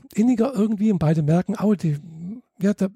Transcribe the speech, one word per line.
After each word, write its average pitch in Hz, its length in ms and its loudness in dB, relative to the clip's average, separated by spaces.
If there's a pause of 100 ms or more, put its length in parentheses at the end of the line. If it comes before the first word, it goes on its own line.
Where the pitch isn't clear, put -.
(140)
inniger 240 400 2
irgendwie 214 380 0
und 185 80 2
beide 160 240 2
merken, 170 380 0
oh, 208 140 2
die, 147 220 -2 (640)
ja, 196 140 2
da, 190 220 -2